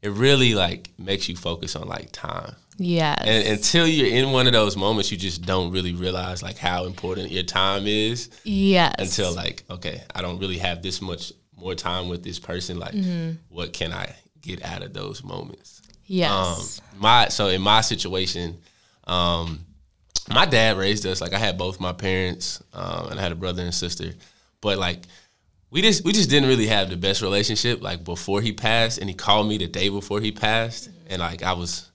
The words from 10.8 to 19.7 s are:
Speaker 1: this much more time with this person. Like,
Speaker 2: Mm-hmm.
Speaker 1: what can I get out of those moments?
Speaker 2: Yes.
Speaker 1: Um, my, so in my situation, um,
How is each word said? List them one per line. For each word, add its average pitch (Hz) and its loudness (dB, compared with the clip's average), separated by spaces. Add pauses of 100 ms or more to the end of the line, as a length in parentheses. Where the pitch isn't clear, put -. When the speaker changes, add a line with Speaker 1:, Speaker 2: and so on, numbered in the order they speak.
Speaker 1:
this 92 -6
much 90 -8 (240)
more 90 -8
time 90 -4
with 87 -6
this 85 -10
person. 90 -8
Like, - -10
Speaker 2:
Mm-hmm. 175 -2 (160)
Speaker 1:
what 85 -10
can 82 -6
I 95 -8 (280)
get 90 -12
out 92 -8
of 95 -12
those 95 -10
moments? 90 -14 (260)
Speaker 2:
Yes. 175 0
Speaker 1:
Um, 92 -4
my, 113 8
so - 0
in 95 2
my 107 6
situation, 92 -4 (480)
um, 85 0 (680)